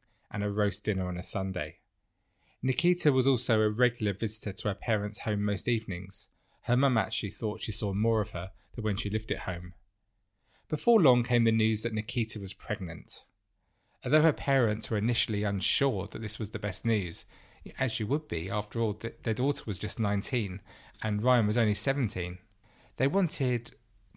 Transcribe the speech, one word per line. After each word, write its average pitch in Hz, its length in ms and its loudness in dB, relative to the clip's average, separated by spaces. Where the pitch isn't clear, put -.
and 104 140 -4
a 104 80 0
roast 101 340 0
dinner 95 220 0
on 90 100 -4
a 87 60 -4
Sunday. 90 540 -4
Nikita 165 480 4
was 131 160 4
also 117 320 2
a 107 100 4
regular 113 420 0
visitor 107 380 -4
to - 180 -4
her 98 60 0
parents' 104 460 -2
home 104 240 -2
most 104 240 -2
evenings. 92 640 -4
Her 123 140 2
mum 131 220 4
actually 95 320 -2
thought 107 300 -6
she - 100 -6
saw 101 240 0
more 110 260 2
of 101 120 -4
her 90 180 -8
than 113 80 -6
when 104 140 0
she 104 120 -4
lived 104 220 -4
at 95 100 -4
home. 87 340 -8
Before 226 320 4
long 123 220 6
came 120 220 2
the 113 80 4
news 110 320 2
that 110 100 -2
Nikita 107 460 -2
was 95 140 -6
pregnant. - 720 -8
Although 147 180 4
her 160 100 6
parents 117 600 0
were 110 40 2
initially 107 460 0
unsure 101 640 0
that 113 160 -8
this 104 160 -4
was 107 140 -4
the 101 80 -6
best 101 260 -2
news, 95 380 0
as 131 180 -2
you 107 80 -2
would 147 220 -2
be, 85 200 -4
after 104 300 -4
all, 110 140 0
th-, - 320 -8
their 113 100 0
daughter 135 320 0
was 101 100 -4
just - 220 -4
nineteen 101 640 -2
and 104 220 -2
Ryan 123 240 4
was 107 100 2
only 110 160 4
seventeen, 95 640 0
they 135 120 2
wanted 139 640 0